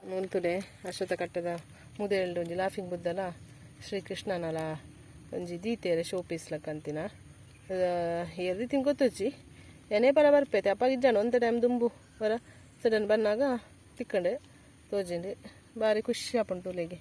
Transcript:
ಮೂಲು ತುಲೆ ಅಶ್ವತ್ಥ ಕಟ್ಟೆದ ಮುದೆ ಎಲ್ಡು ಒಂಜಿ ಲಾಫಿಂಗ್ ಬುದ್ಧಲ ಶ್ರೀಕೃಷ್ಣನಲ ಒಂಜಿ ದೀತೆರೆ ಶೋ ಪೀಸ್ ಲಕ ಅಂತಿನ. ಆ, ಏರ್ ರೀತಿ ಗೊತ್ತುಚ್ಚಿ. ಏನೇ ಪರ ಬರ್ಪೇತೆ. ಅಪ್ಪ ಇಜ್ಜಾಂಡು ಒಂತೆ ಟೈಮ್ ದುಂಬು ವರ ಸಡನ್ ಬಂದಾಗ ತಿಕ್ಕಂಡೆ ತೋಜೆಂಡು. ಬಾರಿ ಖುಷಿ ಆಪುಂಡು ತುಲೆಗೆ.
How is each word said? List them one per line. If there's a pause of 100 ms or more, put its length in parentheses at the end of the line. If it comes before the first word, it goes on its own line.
ಮೂಲು
ತುಲೆ
ಅಶ್ವತ್ಥ
ಕಟ್ಟೆದ (540)
ಮುದೆ
ಎಲ್ಡು
ಒಂಜಿ
ಲಾಫಿಂಗ್
ಬುದ್ಧಲ (680)
ಶ್ರೀಕೃಷ್ಣನಲ (800)
ಒಂಜಿ
ದೀತೆರೆ
ಶೋ
ಪೀಸ್
ಲಕ
ಅಂತಿನ.
ಆ, (640)
ಏರ್
ರೀತಿ
ಗೊತ್ತುಚ್ಚಿ. (640)
ಏನೇ
ಪರ
ಬರ್ಪೇತೆ.
ಅಪ್ಪ
ಇಜ್ಜಾಂಡು
ಒಂತೆ
ಟೈಮ್
ದುಂಬು (360)
ವರ (500)
ಸಡನ್
ಬಂದಾಗ (560)
ತಿಕ್ಕಂಡೆ (540)
ತೋಜೆಂಡು. (280)
ಬಾರಿ
ಖುಷಿ
ಆಪುಂಡು
ತುಲೆಗೆ.